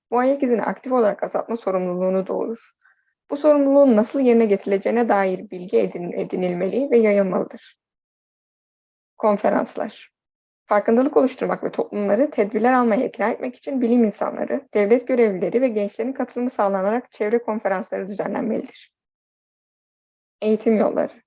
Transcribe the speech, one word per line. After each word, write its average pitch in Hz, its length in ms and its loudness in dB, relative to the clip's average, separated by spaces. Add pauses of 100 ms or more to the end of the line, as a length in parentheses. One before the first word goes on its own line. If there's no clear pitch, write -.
(120)
bu 240 80 0
ayak 277 240 2
izini 240 200 2
aktif 220 280 -6
olarak 220 320 0
azaltma 185 340 -4
sorumluluğunu 185 720 -2
doğurur. 185 440 -6 (580)
Bu 285 80 -4
sorumluluğun 285 580 6
nasıl 226 240 0
yerine 233 260 4
getirileceğine 208 640 0
dair 190 400 0
bilgi 185 300 -2
edin-, 180 320 -4
edinilmeli 185 800 -4
ve 240 60 6
yayılmalıdır. 202 840 0 (1400)
Konferanslar. - 920 -2 (540)
Farkındalık 233 520 2
oluşturmak 220 460 0
ve - 80 -6
toplumları 208 600 -2
tedbirler 220 420 0
almaya 247 320 2
ikna - 240 -4
etmek - 260 -8
için 277 260 -6
bilim 240 220 4
insanları, - 720 -4
devlet 220 340 2
görevlileri 214 540 0
ve 269 60 4
gençlerin 220 460 -4
katılımı 247 360 -6
sağlanarak 202 640 -2
çevre 226 320 -2
konferansları 196 640 -4
düzenlenmelidir. 214 840 -6 (1500)
Eğitim 214 360 2
yolları. - 360 0 (140)